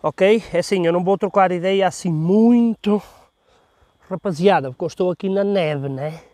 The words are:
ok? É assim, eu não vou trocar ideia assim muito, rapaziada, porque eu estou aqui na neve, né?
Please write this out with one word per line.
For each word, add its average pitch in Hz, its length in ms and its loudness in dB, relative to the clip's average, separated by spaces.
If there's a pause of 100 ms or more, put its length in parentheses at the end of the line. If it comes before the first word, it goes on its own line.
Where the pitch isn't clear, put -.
ok? 190 500 2
É 170 60 0
assim, 180 280 0
eu 165 60 2
não 175 120 0
vou 196 120 2
trocar 190 360 0
ideia 190 340 0
assim - 240 -4
muito, 208 920 2 (1080)
rapaziada, 175 600 0
porque 131 140 -10
eu 165 40 -4
estou 185 220 -2
aqui 190 200 -4
na 196 140 0
neve, 151 440 -2
né? 147 340 -8 (120)